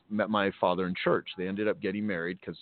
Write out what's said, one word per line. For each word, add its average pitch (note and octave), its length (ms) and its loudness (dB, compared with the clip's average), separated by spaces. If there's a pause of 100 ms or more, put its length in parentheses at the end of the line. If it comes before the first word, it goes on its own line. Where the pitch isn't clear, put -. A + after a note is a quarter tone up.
met G#2 200 0
my G2+ 300 4
father F2+ 280 2
in F#2 160 -2
church. A2 240 2 (100)
They F#2 100 -2
ended G#2 200 -2
up F#2+ 140 0
getting G#2 260 -2
married F2+ 340 -4
'cause, E2+ 200 -10